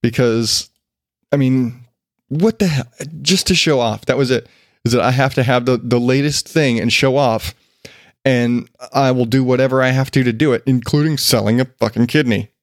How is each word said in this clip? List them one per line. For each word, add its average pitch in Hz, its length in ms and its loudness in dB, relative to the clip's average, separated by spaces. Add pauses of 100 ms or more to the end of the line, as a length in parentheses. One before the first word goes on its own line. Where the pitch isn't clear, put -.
Because, 117 680 0 (600)
I 143 60 0
mean, 127 440 0 (460)
what 180 320 0
the 196 80 2
hell? 139 200 -2 (340)
Just 170 260 0
to 185 80 2
show 147 240 2
off. 110 260 -4
That 127 120 0
was 135 120 0
it. 120 180 -2 (380)
Is 117 60 2
that 120 100 2
I 117 100 2
have 131 240 0
to 127 80 0
have 123 220 0
the, 127 120 2
the 120 220 0
latest 139 480 0
thing 131 320 0
and 110 120 0
show 135 260 0
off, 120 380 -2 (680)
and 120 440 0 (240)
I 135 180 2
will 123 140 0
do 131 180 0
whatever 131 380 0
I 127 80 2
have 131 220 -2
to, 135 120 2
to 123 100 0
do 127 200 0
it, 113 120 -2
including 147 520 0
selling 113 420 0
a 131 60 0
fucking 120 420 -2
kidney. 117 420 -2 (140)